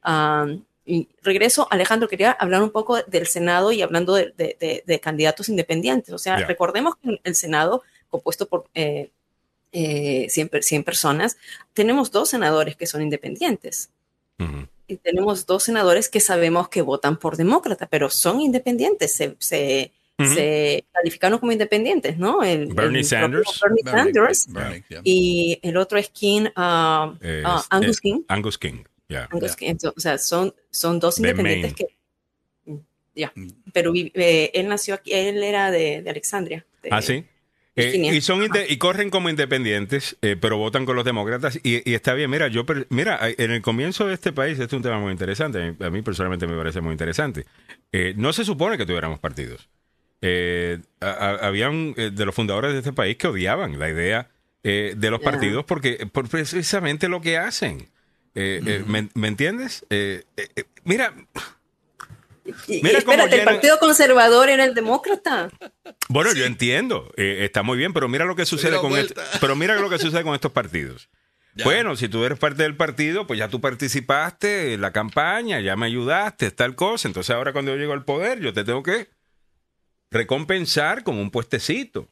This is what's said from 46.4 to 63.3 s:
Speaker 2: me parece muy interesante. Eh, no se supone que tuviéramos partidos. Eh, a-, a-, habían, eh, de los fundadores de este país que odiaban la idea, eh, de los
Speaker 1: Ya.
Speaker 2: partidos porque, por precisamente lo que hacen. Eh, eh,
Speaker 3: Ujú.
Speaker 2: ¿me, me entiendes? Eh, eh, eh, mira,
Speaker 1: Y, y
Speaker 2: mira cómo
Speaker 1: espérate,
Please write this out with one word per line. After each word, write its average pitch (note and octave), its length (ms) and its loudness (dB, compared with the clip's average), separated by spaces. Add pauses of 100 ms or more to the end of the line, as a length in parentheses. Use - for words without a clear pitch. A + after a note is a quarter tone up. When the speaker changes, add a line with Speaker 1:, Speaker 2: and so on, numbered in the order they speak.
Speaker 2:
me E2+ 120 -4
parece D#2+ 240 -4
muy D#2+ 100 -4
interesante. D#2+ 540 -4 (480)
Eh, F#2 240 0
no C3+ 160 0
se A#3 100 -2
supone F#3+ 340 -2
que G#2+ 80 -2
tuviéramos D#2+ 340 -4
partidos. C2 500 -10 (520)
Eh, F2 580 -2 (200)
a-, F#2 100 -6
a-, G2+ 380 -2
habían, C#3 500 -2
eh, A2 160 -4
de G#2 120 -2
los F#2+ 100 -4
fundadores A2+ 380 -2
de C3+ 60 -2
este C3+ 120 -6
país A2+ 260 -2
que - 100 -4
odiaban G2 520 -2
la D#2+ 100 -2
idea, F#2 400 -2 (340)
eh, G#2 340 -2
de G#2+ 120 0
los A2+ 120 -2
Speaker 1:
Ya. D3 100 -4
Speaker 2:
partidos B2+ 340 0
porque, C3 420 -2
por B2 200 -4
precisamente E3 800 -2
lo F3 140 -4
que E3 160 0
hacen. E3+ 500 -4 (480)
Eh, F#2+ 300 -2
eh, G#2 180 0
Speaker 3:
Ujú. G2+ 80 -4
Speaker 2:
¿me, G#2+ 220 -2
me G#2+ 160 -2
entiendes? F#3 600 -4
Eh, G2 340 -2 (120)
eh, G2+ 120 -8 (100)
eh, - 60 -8 (200)
mira, G#3+ 300 0 (1500)
Speaker 1:
Y, F3+ 120 -2
y - 40 -2
Speaker 2:
mira - 180 6
cómo C4 120 4
Speaker 1:
espérate, C#4+ 220 8